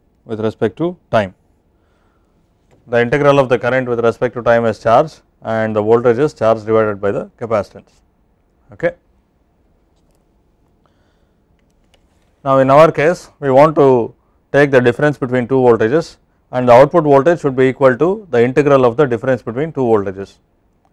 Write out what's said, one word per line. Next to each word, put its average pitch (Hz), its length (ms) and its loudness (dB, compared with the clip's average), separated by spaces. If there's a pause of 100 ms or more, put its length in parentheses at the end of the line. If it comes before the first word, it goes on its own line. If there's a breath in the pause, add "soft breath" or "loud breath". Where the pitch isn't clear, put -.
(240)
with 110 160 -10
respect 110 380 -6
to 175 180 -6 (140)
time. 101 240 -4 (1500)
The 117 140 -2
integral 143 380 2
of 131 100 0
the 123 100 0
current 127 300 -4
with 120 160 -4
respect 117 300 -4
to 120 80 -10
time 117 240 0
is 110 140 -4
charge 135 320 0 (280)
and 110 340 -6
the 104 80 -2
voltage 117 360 2
is 147 160 -4
charge 110 300 -2
divided 107 360 -2
by 101 120 -2
the 190 260 -10
capacitance. 104 540 -8 (800)
Okay. 165 220 -6 (3500)
Now, 135 140 0
in 135 120 2
our 151 200 6
case, 160 480 -4
we 143 120 -4
want 151 260 4
to 131 380 2 (360)
take 143 220 2
the 127 80 4
difference 131 360 0
between 123 300 -4
two 131 80 -4
voltages 123 600 0 (340)
and 127 180 -2
the 120 40 6
output 147 320 4
voltage 143 360 2
should 135 140 -4
be 131 140 0
equal 131 280 0
to 185 340 -4
the 117 120 0
integral 135 420 0
of 117 120 -2
the 151 100 0
difference 123 360 -6
between 139 300 -10
two 139 80 -8
voltages. 98 580 -4 (540)